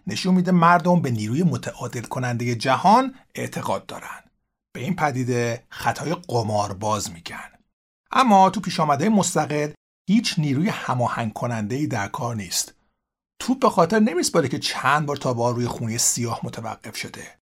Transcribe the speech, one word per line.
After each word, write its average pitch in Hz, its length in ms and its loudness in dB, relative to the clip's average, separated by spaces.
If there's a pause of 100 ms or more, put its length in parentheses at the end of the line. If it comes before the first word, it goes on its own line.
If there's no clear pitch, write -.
نشون 185 280 0
می‌ده 180 180 4
مردم 175 480 6
به 131 100 -2
نیروی 113 320 0
متعادل 123 600 -2
کنندهٔ 120 520 -4
جهان 180 600 4 (200)
اعتقاد 117 520 -6
دارن. - 360 -14 (500)
به 135 80 -12
این 165 160 -4
پدیده 123 720 -2
خطای 143 480 -4 (120)
قمارباز 104 840 -2
می‌گن. - 400 -14 (640)
اما 196 380 6
تو 196 100 -4
پیش 175 200 -4
آمدهٔ 151 280 2
مستقل 151 640 0 (340)
هیچ 214 320 2
نیروی 151 300 2
هماهنگ 120 640 -2
کننده‌ای 120 540 -4
در 104 220 -2
کار 120 280 -6
نیست. - 380 -6 (640)
توپ 254 200 -2
به 233 120 4
خاطر 190 280 2
نمیسپاره 214 500 2
که 165 100 -4
چند 143 480 0
بار 143 100 -4
تا 131 180 -2
بار 117 200 0
روی 120 120 -2
خونهٔ 113 300 -6
سیاه 117 460 -2
متوقف 110 540 -12
شده. - 420 -14 (140)